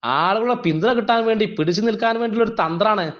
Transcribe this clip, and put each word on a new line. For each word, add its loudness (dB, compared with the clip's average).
ആളുകളുടെ 0
പിന്തുണ 0
കിട്ടാൻ 0
വേണ്ടി, 2
പിടിച്ചു -2
നിൽക്കാൻ 0
വേണ്ടിയുള്ള 0
ഒരു -8
തന്ത്രാണ്. 0